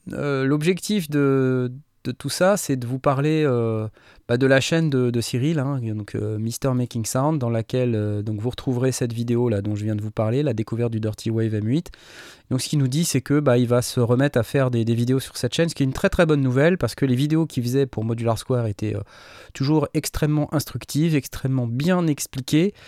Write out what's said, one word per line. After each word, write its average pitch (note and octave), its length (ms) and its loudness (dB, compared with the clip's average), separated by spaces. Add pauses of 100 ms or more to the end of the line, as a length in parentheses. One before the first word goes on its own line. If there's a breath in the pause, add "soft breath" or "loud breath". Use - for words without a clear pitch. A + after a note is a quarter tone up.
(120)
euh, C3+ 320 -2
l'objectif D#3+ 640 0
de, C3 600 2 (320)
de B2+ 80 -4
tout - 160 -8
ça, F#3 280 2
c'est C3+ 200 -2
de A#2+ 100 -6
vous C3 140 -4
parler, D3 440 2
euh, A2+ 440 0 (400 soft breath)
bah, A#2+ 80 2
de C3 100 4
la C3+ 140 6
chaîne E3 280 0
de, B2+ 220 2
de A#2 100 0
Cyril, C#3 380 -2
hein, C3+ 240 -2
donc, G#2+ 320 -6
euh, G#2+ 240 -4
Mister A2+ 340 -2
Making B2 320 -2
Sound, C#3+ 360 0
dans A#2+ 100 -2
laquelle, A#2 460 0
euh, G#2 260 -2
donc G#2+ 180 -4
vous A#2+ 100 -2
retrouverez B2+ 420 0
cette B2 200 -2
vidéo A#2+ 360 0
là G2+ 140 0
dont G#2 120 -2
je G#2 80 -4
viens G#2+ 140 -2
de G#2 40 -4
vous G#2+ 120 -6
parler, A#2 320 0
la C3+ 80 0
découverte A2+ 400 -2
du A2 80 -2
Dirty A2 300 -4
Wave A2+ 260 0
M G#2 100 -2
huit. C#3+ 240 -2 (640 soft breath)
Donc B2+ 100 0
ce - 60 -8
qu'il D#3 100 0
nous C#3 100 4
dit, D3+ 160 0
c'est C3+ 160 0
que, C#3+ 200 0
bah, B2+ 180 4
il B2 80 4
va A#2+ 160 2
se - 160 -4
remettre B2 400 2
à A2+ 60 2
faire C3 260 0
des, A2+ 140 0
des A#2 100 2
vidéos A#2+ 240 2
sur - 180 -8
cette - 180 -4
chaîne, - 140 2
ce D3 60 -6
qui - 80 -2
est C#3 40 2
une C3 60 -2
très, - 160 0
très F3+ 160 4
bonne D#3 160 4
nouvelle, C#3 380 4
parce - 160 -2
que - 100 0
les B2+ 120 4
vidéos D3+ 300 2
qu'il B2 180 -4
faisait C3+ 220 2
pour A2+ 180 -6
Modular A2+ 340 0
Square A#2+ 300 0
étaient, G#2 260 -4
euh, G#2 60 -4 (540 soft breath)
toujours D3 380 2
extrêmement D3+ 600 0
instructives, D3+ 640 -2
extrêmement C3 500 -2
bien E3 400 0
expliquées, D3+ 680 0 (140 soft breath)